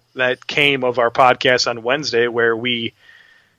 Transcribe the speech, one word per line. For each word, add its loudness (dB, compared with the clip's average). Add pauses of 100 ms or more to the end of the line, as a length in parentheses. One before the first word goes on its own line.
(140)
that -4
came 0
of -2
our 2
podcast 2
on -8
Wednesday, -2
where 0
we -6 (640)